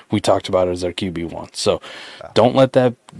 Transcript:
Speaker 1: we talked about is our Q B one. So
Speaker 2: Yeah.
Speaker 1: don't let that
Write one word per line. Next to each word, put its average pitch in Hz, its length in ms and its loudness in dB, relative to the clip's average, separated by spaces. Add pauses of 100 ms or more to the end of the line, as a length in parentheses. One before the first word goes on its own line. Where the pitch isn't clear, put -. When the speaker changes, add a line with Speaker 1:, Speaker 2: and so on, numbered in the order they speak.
(120)
Speaker 1:
we 104 80 0
talked 98 300 0
about 92 180 0
is 90 160 -4
our 87 80 -4
Q 95 200 -6
B 85 120 -8
one. 80 300 -12
So 87 260 -2 (420)
Speaker 2:
Yeah. 71 120 -18
Speaker 1:
don't 123 200 4
let 131 200 4
that 123 220 2 (240)